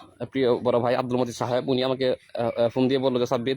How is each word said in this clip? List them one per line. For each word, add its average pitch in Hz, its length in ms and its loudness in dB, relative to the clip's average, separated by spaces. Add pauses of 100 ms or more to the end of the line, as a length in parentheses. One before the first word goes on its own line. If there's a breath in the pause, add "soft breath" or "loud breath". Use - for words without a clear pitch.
(260)
প্রিয় 123 280 2
বড় 117 260 0
ভাই 123 160 0
আব্দুল 123 220 -2
মজিদ 120 160 -2
সাহেব, 123 340 -2
উনি 127 160 0
আমাকে, 131 260 0
আহ, - 500 -4
আহ, 117 80 4
ফোন 131 200 2
দিয়ে 135 120 2
বললো 127 200 2
যে, 123 60 0
"সাব্বির, 127 300 -2